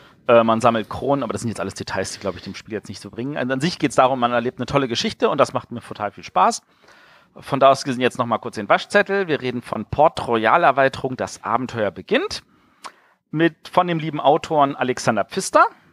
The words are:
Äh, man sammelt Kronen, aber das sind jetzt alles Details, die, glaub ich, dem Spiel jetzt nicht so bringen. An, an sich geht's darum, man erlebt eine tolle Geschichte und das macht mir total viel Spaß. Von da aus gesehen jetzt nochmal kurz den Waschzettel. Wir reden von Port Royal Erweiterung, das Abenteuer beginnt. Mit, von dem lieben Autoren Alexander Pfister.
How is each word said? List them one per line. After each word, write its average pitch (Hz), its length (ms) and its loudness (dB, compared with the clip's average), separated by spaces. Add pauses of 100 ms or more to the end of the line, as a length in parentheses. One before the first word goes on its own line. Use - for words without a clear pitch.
(280)
Äh, 117 160 8
man 113 180 2
sammelt 117 280 2
Kronen, 139 320 -2
aber 110 120 -6
das 101 80 -6
sind 117 80 -6
jetzt 101 100 -8
alles 95 160 -6
Details, - 380 -6
die, - 60 -16
glaub 95 180 -6
ich, - 60 -18
dem 98 120 -12
Spiel - 180 -14
jetzt 101 160 -10
nicht 101 120 -16
so 101 100 -16
bringen. 135 260 -8
An, 131 140 -4
an 131 100 -2
sich 170 160 -2
geht's 143 200 -2
darum, 131 220 4
man 120 120 2
erlebt 120 260 -2
eine 123 80 -6
tolle 139 220 0
Geschichte 208 420 -2
und 175 80 -2
das 131 160 4
macht - 180 -8
mir 120 100 -10
total 104 300 -8
viel 90 120 -20
Spaß. 202 380 0 (760)
Von - 200 -4
da 135 100 8
aus 135 140 2
gesehen 127 180 -4
jetzt 123 160 2
nochmal 117 220 -2
kurz 113 160 -10
den 104 120 -8
Waschzettel. 196 600 2
Wir 151 140 0
reden 123 200 -4
von 110 240 -6
Port - 420 2
Royal 117 360 4
Erweiterung, 135 540 2
das - 260 -8
Abenteuer 110 480 -2
beginnt. 247 500 -4 (880)
Mit, 160 380 -2
von 180 180 0
dem 170 140 -2
lieben 151 200 -6
Autoren 143 560 2
Alexander 123 480 -2
Pfister. - 400 2 (300)